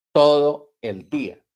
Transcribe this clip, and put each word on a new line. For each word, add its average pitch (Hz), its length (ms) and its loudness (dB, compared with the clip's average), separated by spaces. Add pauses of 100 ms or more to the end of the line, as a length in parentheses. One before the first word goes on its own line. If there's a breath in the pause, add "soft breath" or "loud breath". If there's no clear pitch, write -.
(120)
todo 147 680 0
el 98 300 -12
día". 123 340 -8 (120)